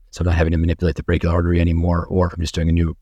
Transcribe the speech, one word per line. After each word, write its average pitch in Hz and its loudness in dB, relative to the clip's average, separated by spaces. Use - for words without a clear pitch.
so - -6
I'm 85 0
not 85 2
having 82 2
to 82 2
manipulate 82 0
the 78 -8
brachial 87 0
artery 85 2
anymore, 85 0
or 90 0
if 87 -4
I'm 87 -10
just 82 -6
doing 82 0
a 82 2
new 82 0